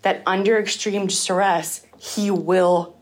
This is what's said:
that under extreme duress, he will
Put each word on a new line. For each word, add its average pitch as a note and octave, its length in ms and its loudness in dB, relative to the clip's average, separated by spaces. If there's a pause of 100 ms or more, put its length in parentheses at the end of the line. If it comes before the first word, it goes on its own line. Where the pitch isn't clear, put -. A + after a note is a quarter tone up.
that - 240 0
under G3 320 2
extreme G3+ 480 -4
duress, F#3 800 -2 (120)
he G3+ 320 -4
will F3+ 720 2